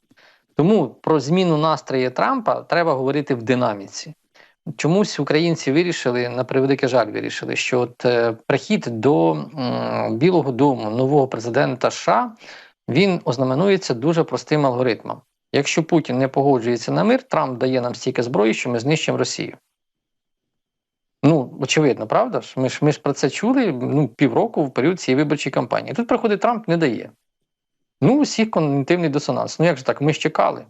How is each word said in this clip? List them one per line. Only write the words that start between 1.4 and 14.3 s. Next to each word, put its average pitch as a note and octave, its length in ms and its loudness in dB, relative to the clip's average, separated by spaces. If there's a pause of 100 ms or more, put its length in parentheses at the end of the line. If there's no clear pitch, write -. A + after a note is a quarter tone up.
настрою D3 540 0
Трампа G#3+ 500 -2
треба E3 320 0
говорити C#3 420 -2
в A#2 80 -6
динаміці. A#2+ 720 -4 (640)
Чомусь F#3 420 0
українці D#3 520 0
вирішили, C3+ 580 0
на B2 140 -4
превеликий C3+ 460 0
жаль, A2+ 220 2
вирішили, A2+ 440 -6
що - 240 -2
от, A#2+ 260 -4
е, A#2 320 2 (100)
прихід D#3 400 0
до, C#3+ 440 2
м, A#2+ 840 -4
Білого D3 340 2
дому A#2+ 380 2
нового C3 380 2
президента B2+ 600 -2
С A2 60 0
Ш - 180 -2
А, A#3 200 0 (580)
він F#3 360 2
ознаменується C#3 680 0
дуже D#3 300 0
простим C#3+ 420 -2